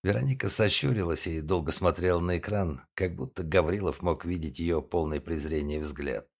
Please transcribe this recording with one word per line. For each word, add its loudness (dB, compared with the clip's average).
Вероника 0
сощурилась 2
и -2
долго 0
смотрела 2
на 0
экран, -2
как -2
будто -8
Гаврилов 2
мог 0
видеть -4
ее 0
полное -2
презрение -4
взгляд. -4